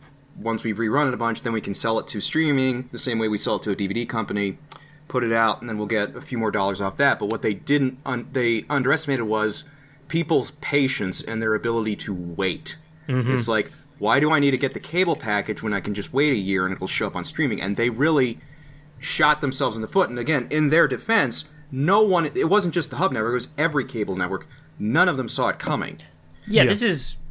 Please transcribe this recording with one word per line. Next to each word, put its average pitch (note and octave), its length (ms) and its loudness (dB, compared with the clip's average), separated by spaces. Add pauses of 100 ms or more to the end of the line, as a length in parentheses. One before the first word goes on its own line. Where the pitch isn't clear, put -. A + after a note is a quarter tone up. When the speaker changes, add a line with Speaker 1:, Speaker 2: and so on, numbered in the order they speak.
(360)
Speaker 1:
once A2 280 -4
we've A2 120 -2
rerun A2+ 300 0
it B2+ 80 0
a - 40 -4
bunch, A2+ 240 -2
then A#2 100 -2
we A2 80 -2
can G2 140 -4
sell A2+ 260 0
it - 80 -8
to G#2 120 -6
streaming C3 680 0
the A#2 80 -8
same A#2 220 -2
way A2 80 0
we G#2+ 100 0
sell A2 180 -2
it G2 60 -8
to G#2+ 80 -2
a G2 60 0
D G2+ 100 -2
V G2 80 -4
D A#2 120 -2
company, G2+ 520 -4 (480)
put B2 160 -2
it A2+ 100 0
out, A2+ 280 2
and A#2+ 100 -10
then A2 80 -4
we'll G#2+ 80 -2
get G#2 300 -2
a A#2+ 40 -10
few - 160 -8
more A2+ 140 2
dollars G2 300 0
off G2 160 -2
that. C3+ 240 2
But G#2+ 60 0
what A2 160 -2
they A2 120 2
didn't, C3 500 0
un-, B2 280 -4
they A#2 360 0
underestimated C#3+ 580 0
was G#2+ 380 0 (440)
people's E3 420 0 (100)
patience B2+ 640 0
and A2+ 180 -4
their A2 140 2
ability A2 400 0
to G2+ 180 -6
wait. F2+ 640 -4 (320)
Speaker 2:
Mm-hmm. B2+ 260 0
Speaker 1:
It's B2 140 2
like, - 240 0 (300)
"Why A2 180 4
do D3+ 140 4
I D3+ 80 4
need C#3+ 100 4
to C3 80 2
get C3+ 160 -2
the G#2+ 60 -8
cable F3 340 0
package G#2 480 -2
when A2 100 -2
I G2+ 80 -2
can G#2 140 -4
just G2+ 180 -6
wait D3 200 2
a B2+ 40 4
year F#2+ 280 0
and F#2 100 -2
it'll F#2 140 -6
show - 180 -2
up E2+ 80 -6
on F2 100 -4
streaming?" B2+ 360 -2
And G2 160 -2
they A#2+ 140 0
really B2+ 500 2 (580)
shot D3+ 420 2
themselves C3 360 0
in A2 60 -4
the A2 60 -6
foot. A#2+ 220 2
And B2 80 -6
again, C3 320 0
in D3+ 200 2
their D#3 180 6
defense, C#3 560 0 (260)
no D#3+ 320 4
one, F#3 240 4
it D3 220 0
wasn't F3 260 2
just E3+ 160 -2
the B2 60 -8
Hub E3+ 160 2
Network, A2+ 180 0
it A#2+ 40 2
was B2 220 -2
every D3 280 0
cable G2+ 320 -2
network. F#2 320 -4 (320)
None C3+ 280 2
of D#3 80 0
them B2 120 -2
saw B2 200 0
it - 120 -2
coming. A2+ 380 -4 (500)
Speaker 3:
Yeah, G3+ 160 4
Speaker 2:
Yeah. - 40 4
Speaker 3:
this G#3 140 2
is F3 320 0 (160)